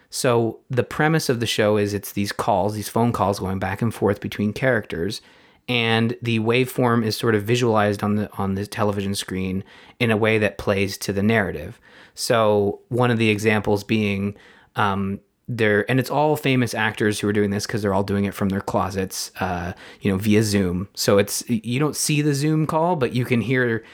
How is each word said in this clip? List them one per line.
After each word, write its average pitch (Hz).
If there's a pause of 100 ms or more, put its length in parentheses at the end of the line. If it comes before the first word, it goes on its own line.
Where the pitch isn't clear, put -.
So 120
the 120
premise 156
of 120
the 113
show 107
is 104
it's 98
these 101
calls, 104
these 107
phone 117
calls 101
going 95
back 95
and 113
forth -
between 104
characters, 107 (460)
and 113
the 113
waveform 117
is 107
sort 113
of 101
visualized 107
on 104
the, 104
on 98
the 98
television 101
screen 92 (340)
in 117
a 113
way 110
that 104
plays 98
to -
the 98
narrative. 98 (340)
So 107
one 123
of 113
the 110
examples 104
being, 101 (420)
um, 98 (300)
there, 107
and 131
it's 120
all 147
famous 131
actors 110
who 104
are 104
doing 104
this 104
'cause 107
they're 101
all 98
doing 101
it 98
from 98
their 95
closets, 95
uh, 87 (280)
you 101
know, 95
via 104
Zoom. 98
So -
it's, -
you 120
don't 147
see 147
the 147
Zoom 156
call, 165
but 123
you 123
can 117
hear, 117 (100)